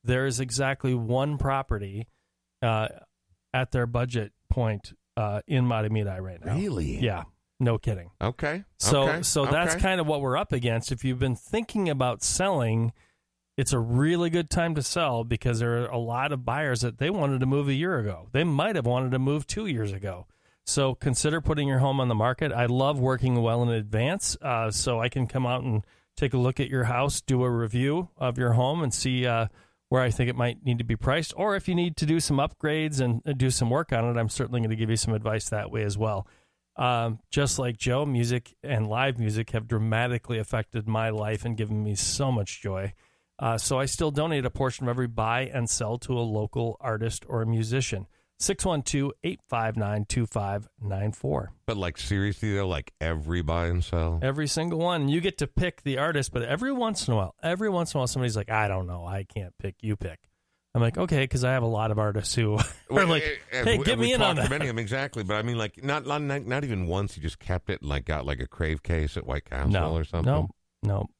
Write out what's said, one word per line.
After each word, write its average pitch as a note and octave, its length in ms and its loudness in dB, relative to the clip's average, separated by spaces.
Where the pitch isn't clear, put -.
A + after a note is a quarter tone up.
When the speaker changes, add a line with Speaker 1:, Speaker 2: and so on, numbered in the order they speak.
Speaker 1:
There B2+ 220 2
is B2 120 -2
exactly C3 560 0
one B2+ 440 0
property, A2+ 720 -2
uh, A2 280 2
at B2+ 180 0
their B2 140 2
budget A#2+ 460 -2
point, A2 420 0
uh, G#2 300 -2
in C3 180 4
Matamidi G#2+ 560 0
right F#2 240 -10
now. G#2 120 -2
Speaker 2:
Really? B2+ 420 -2
Speaker 1:
Yeah. G#2 240 0
No A#2+ 200 2
kidding. F#2 320 -4
Speaker 2:
Okay. D#3 440 -4
Speaker 1:
So, C#3+ 300 4
Speaker 2:
Okay. D#3 140 0
Speaker 1:
so D3 240 2
that's D#3+ 300 2
Speaker 2:
Okay. F3 60 -4
Speaker 1:
kind F#3+ 180 4
of D#3+ 60 0
what D3+ 140 0
we're C3 160 0
up G3 160 -2
against. A#2+ 400 0
If B2 120 -6
you've B2+ 140 0
been B2+ 180 2
thinking G#3+ 520 -2
about B2+ 340 0
selling, A#2 680 2
it's C3+ 160 0
a C3 60 4
really D3 500 2
good E3 220 0
time E3+ 240 2
to D3+ 80 -2
sell B2+ 420 0
because A#2 360 0
there A#2+ 220 0
are A#2+ 60 -2
a B2 100 -4
lot A#2+ 340 -2
of B2+ 120 -4
buyers B2+ 380 0
that A#2+ 160 -4
they C#3+ 100 0
wanted C#3+ 320 2
to C3 60 2
move C#3 220 2
a C3+ 60 2
year D#3+ 240 0
ago. G2 340 -4
They D3 120 2
might E3+ 320 2
have C3+ 80 0
wanted B2 280 2
to C3 60 0
move C#3 280 0
two G#3+ 200 -6
years A2+ 260 -2
ago. F#2+ 340 -8
So C3+ 280 2
consider D3+ 460 0
putting D3 280 0
your C3 100 2
home C3+ 220 4
on B2+ 80 2
the A#2+ 60 2
market. B2 380 2
I A#2+ 140 2
love C3+ 320 2
working B2+ 420 4
well A#2 220 2
in A#2+ 80 2
advance, A2+ 720 0
uh, A2+ 280 0
so A2+ 300 0
I B2 80 0
can B2 180 0
come C3 200 -2
out B2 160 0
and A2 240 -2
take C#3 180 0
a C3 40 2
look B2+ 220 2
at B2+ 80 0
your B2+ 160 0
house, B2 380 0
do B2+ 220 2
a B2+ 60 2
review B2 680 0
of B2 180 -2
your B2 160 4
home, C3 300 4
and B2+ 100 0
see, B2+ 340 0
uh, A2+ 200 2
where B2+ 140 4
I B2+ 80 2
think A#2+ 180 2
it B2 80 -2
might A#2+ 280 0
need B2 140 2
to A#2+ 60 -2
be A2+ 120 0
priced. D3 400 0
Or G3+ 200 0
if F3+ 120 -4
you F3+ 60 2
need F3 240 0
to - 80 0
do D#3+ 140 4
some D3+ 180 0
upgrades D3+ 600 0
and, A#2+ 240 2
uh, D3+ 80 -4
do C3 180 2
some B2 200 2
work D3+ 220 0
on A2+ 120 2
it, A#2+ 160 0
I'm A2+ 80 0
certainly B2 320 -2
gonna A2 160 0
give A2 140 0
you A2+ 60 2
some A2 180 0
advice A2 340 -2
that G#2 220 -4
way A2 140 -2
as G2+ 120 -2
well. G#2 300 -2
Um, A#2 460 0
just C#3+ 280 2
like B2 200 -4
Joe, B2+ 260 0
music A#2+ 580 0
and A2+ 260 0
live B2 300 0
music A2 320 0
have A2+ 180 -2
dramatically A2+ 720 0
affected A2 500 -4
my A2+ 220 0
life G#2+ 340 -2
and A#2 120 -2
given G#2+ 280 -2
me G#2 100 0
so C3+ 380 0
much G#2+ 280 -2
joy. G2 320 -4
Uh, A2+ 180 0
so B2+ 220 0
I C#3 80 0
still D#3 240 0
donate D3 340 0
a B2 60 0
portion B2+ 360 -2
of B2 40 0
every B2 160 0
buy A#2 360 -2
and B2+ 280 -2
sell A#2 300 -2
to B2 180 -2
a - 20 0
local A2+ 600 -2
artist A#2 480 -4
or A#2 140 -2
a A2 40 0
musician. A2+ 600 0
Six - 280 0
one D#3+ 160 2
two, C#3 320 0
eight F3 240 -4
five A2+ 300 -2
nine, G#2 260 0
two A#2 220 0
five G#2 420 -4
nine G2+ 340 -2
four. - 400 -4
Speaker 2:
But, A2 120 -2
like, F2+ 180 -2
seriously, G2+ 580 0
though, G2 140 0
like, E2 320 -4
every D#2+ 400 0
buy E2+ 280 0
and F2 140 2
sell? E2 400 0
Speaker 1:
Every C#3 240 0
single D#3+ 320 -2
one. E3 300 2
You D#3+ 140 2
get F#3 160 -2
to D3 80 0
pick - 360 -2
the C3+ 140 0
artist, C#3+ 380 0
but A#2+ 80 0
every D#3+ 280 0
once A#3+ 380 0
in B2+ 60 4
a - 20 4
while, F#2+ 260 0
every F#3 280 0
once F3 240 0
in C#3+ 40 0
a - 20 2
while, B2+ 60 2
somebody's B2 300 -2
like, G#2 140 -4
"I G#2+ 180 2
don't F#2+ 180 -2
know, F2 200 -8
I G2 180 -6
can't F2+ 340 -10
pick, G2 220 -8
you G#2+ 160 -2
pick." - 320 -10
I'm A#2+ 80 4
like, A#2 160 2
"Okay," D#3 280 2
'cause B2+ 180 0
I B2+ 80 2
have C3 100 2
a A#2 40 2
lot A2 240 0
of G#2 80 2
artists G#2+ 360 0
who G#2+ 220 2
<laughs> - 20 2
are A2 60 4
Speaker 2:
Well, F#3+ 160 6
Speaker 1:
like, D#3+ 160 4
Speaker 2:
eh, D3+ 140 -4
eh, B2+ 120 -2
Speaker 1:
"Hey, A3 140 4
Speaker 2:
we, - 60 -2
Speaker 1:
get A#3 140 2
Speaker 2:
we've A#3 100 2
Speaker 1:
me B3 40 2
in B3+ 80 2
on F#3+ 160 2
Speaker 2:
talked - 120 2
to - 20 2
Speaker 1:
that." C#3 80 0
Speaker 2:
many D3+ 100 -2
of A#2+ 60 -4
'em, A2 60 -2
exactly, A#2+ 440 -4
but, G#2 120 0
I G#2+ 60 0
mean, A#2+ 140 -2
like, A2 260 -4
not, C#3 240 -2
not, D3 140 -2
not C#3 420 -4
even G#2 240 -2
once F#2+ 300 -2
you D#2 60 -12
just D2+ 160 -6
kept - 320 -4
it F#2+ 100 -4
and, C#2+ 80 -8
like, C#2+ 160 -2
got, C#2+ 220 -4
like, C#2 140 -4
a C2 60 -4
crave D#2 360 -4
case D#2+ 340 0
at - 80 -6
White C#2+ 220 -4
Castle C#2 240 -2
Speaker 1:
No, E2 260 2
Speaker 2:
or D#2+ 80 0
something? E2 260 0
Speaker 1:
no, E2+ 180 2
no. G2+ 240 0